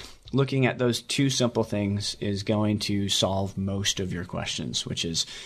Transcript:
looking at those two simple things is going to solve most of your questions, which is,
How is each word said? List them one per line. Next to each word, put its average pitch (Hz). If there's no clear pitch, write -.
looking 135
at 117
those 120
two 139
simple 120
things 104
is 101
going 107
to 101
solve 95
most 98
of 92
your 87
questions, 80
which -
is, 82